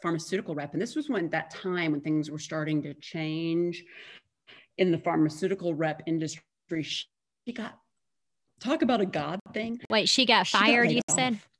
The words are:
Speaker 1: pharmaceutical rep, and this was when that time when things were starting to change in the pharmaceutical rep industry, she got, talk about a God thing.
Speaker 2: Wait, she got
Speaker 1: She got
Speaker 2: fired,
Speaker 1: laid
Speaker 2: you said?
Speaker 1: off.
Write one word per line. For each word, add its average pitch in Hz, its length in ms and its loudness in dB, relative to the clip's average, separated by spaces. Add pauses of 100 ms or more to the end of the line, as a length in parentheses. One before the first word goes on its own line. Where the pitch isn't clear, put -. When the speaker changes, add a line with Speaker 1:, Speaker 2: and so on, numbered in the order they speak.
Speaker 1:
pharmaceutical 165 520 -4
rep, 143 180 -6
and 160 100 -2
this 240 140 -6
was 302 120 -4
when 190 220 -2
that 160 200 -4
time 175 420 -2
when 143 80 -2
things 156 300 -2
were 151 80 -10
starting 156 440 -2
to 143 120 -10
change 165 920 -4 (920)
in 185 120 4
the 165 80 2
pharmaceutical 170 760 0
rep 156 320 -2
industry, 160 760 -6
she - 240 -8 (480)
got, - 260 -10 (800)
talk 311 220 0
about 247 180 4
a 196 60 4
God 160 340 -4 (140)
thing. 226 260 -4 (100)
Speaker 2:
Wait, 214 180 4
she 262 180 4
got 214 200 6
Speaker 1:
She - 120 4
got 202 80 6
Speaker 2:
fired, 233 220 6
Speaker 1:
laid - 80 2
Speaker 2:
you 240 120 4
said? 254 260 4
Speaker 1:
off. - 140 -10 (120)